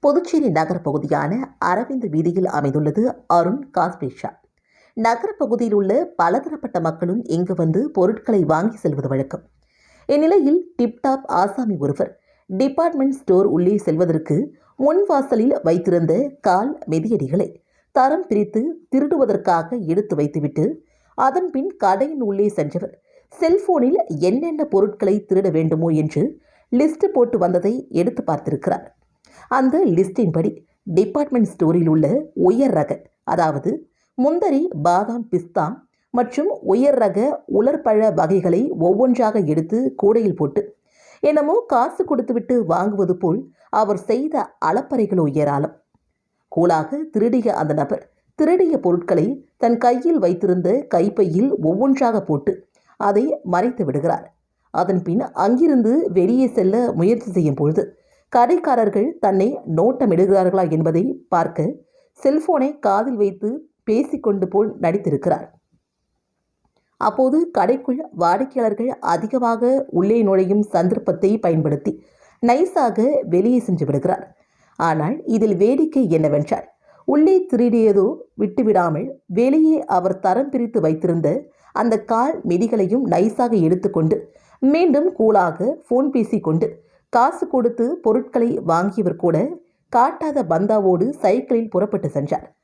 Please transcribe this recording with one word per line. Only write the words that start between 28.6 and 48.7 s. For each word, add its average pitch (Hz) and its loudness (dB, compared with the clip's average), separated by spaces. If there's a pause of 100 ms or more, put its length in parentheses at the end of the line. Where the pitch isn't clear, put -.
அந்த 262 2 (120)
லிஸ்டின்படி 175 0 (360)
டிபார்ட்மெண்ட் 220 0
ஸ்டோரில் 165 2
உள்ள 156 2 (360)
உயர் 226 2
ரக, 151 0 (320)
அதாவது 156 -2 (480)
முந்தரி, 302 0 (200)
பாதாம், 208 0
பிஸ்தா 170 -4 (480)
மற்றும் 277 -2 (160)
உயர் 262 2
ரக 196 0 (340)
உலர்பழ 220 2
வகைகளை 170 0 (180)
ஒவ்வொன்றாக 214 2
எடுத்து 160 -2 (160)
கூடையில் 214 2
போட்டு, 165 -2 (600)
என்னமோ 302 2 (100)
காசு 262 0
கொடுத்துவிட்டு 247 -2 (100)
வாங்குவது 180 0
போல் 180 -2 (320)
அவர் 202 0
செய்த 262 -4 (180)
அளப்பறைகளோ 196 0
ஏராளம். 143 -2 (800)
கூலாக 165 0
திருடிய 226 0
அந்த 151 -2
நபர் 156 -2 (360)
திருடிய 330 2